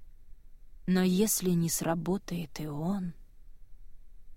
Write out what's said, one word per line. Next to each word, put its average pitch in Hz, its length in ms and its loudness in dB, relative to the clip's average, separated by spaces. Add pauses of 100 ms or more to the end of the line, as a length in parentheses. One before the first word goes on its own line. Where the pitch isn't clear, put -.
(880)
Но 185 160 6
если 185 480 4
не 170 200 4
сработает 170 920 0
и 151 60 -4
он. 170 480 -2 (1200)